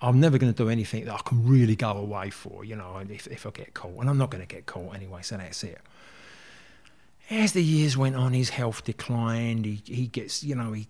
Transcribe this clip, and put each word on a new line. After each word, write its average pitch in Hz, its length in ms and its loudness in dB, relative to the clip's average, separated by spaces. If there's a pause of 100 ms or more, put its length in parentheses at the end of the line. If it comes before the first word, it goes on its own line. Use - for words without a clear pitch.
"I'm 123 180 6
never 147 200 8
gonna 123 120 4
do 110 160 2
anything 113 380 -2
that 110 80 -8
I 101 100 -6
can 117 240 2
really 120 280 8
go 110 160 -2
away 101 400 -6
for, 101 340 -16
you 110 100 -12
know, 92 200 -12
and 98 160 -10
if, - 160 -14
if - 180 -14
I 107 60 -10
get - 240 -18
caught. 90 240 -12
And 127 100 0
I'm 139 80 2
not 135 140 0
gonna 92 160 -10
get - 180 -16
caught 87 300 -12
anyway, 95 260 -14
so 104 160 -10
that's 92 260 -10
it." - 160 -12 (1500)
As 214 240 2
the 180 100 4
years 151 320 4
went 131 220 2
on, 127 160 2
his 127 160 2
health 117 340 -4
declined. 117 840 -2
He, 104 200 -6
he 123 220 -4
gets, - 360 -8
you 143 120 -4
know, 117 180 -4
he 107 160 -8